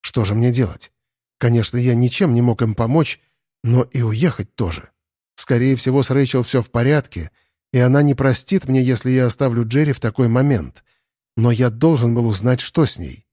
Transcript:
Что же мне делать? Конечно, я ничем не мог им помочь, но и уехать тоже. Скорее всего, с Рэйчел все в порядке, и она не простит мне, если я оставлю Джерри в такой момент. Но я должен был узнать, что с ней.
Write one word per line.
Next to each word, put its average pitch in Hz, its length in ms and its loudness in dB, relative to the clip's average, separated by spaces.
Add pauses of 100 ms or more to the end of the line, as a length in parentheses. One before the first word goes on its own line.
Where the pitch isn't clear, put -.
Что - 240 -4
же 98 100 -4
мне 120 180 0
делать? 117 400 -4 (460)
Конечно, 117 380 0
я 123 180 0
ничем 123 400 0
не 120 80 2
мог 120 200 0
им 110 120 -2
помочь, 131 460 -2 (440)
но 120 180 2
и 123 200 -4
уехать 113 520 -2
тоже. - 360 -6 (440)
Скорее 131 400 0
всего, 131 280 0
с - 80 -2
Рэйчел 131 320 0
все 123 180 -2
в - 100 -6
порядке, 120 600 -2 (420)
и 127 60 2
она 127 240 4
не 143 120 2
простит 135 540 -2
мне, 131 140 2
если 127 280 -2
я 127 160 2
оставлю 120 400 -2
Джерри 143 260 0
в - 80 -6
такой 120 280 0
момент. 120 560 0 (520)
Но 117 140 2
я 120 200 2
должен 120 440 0
был 117 120 0
узнать, 113 340 -2
что - 240 -2
с - 140 -4
ней. 71 340 -14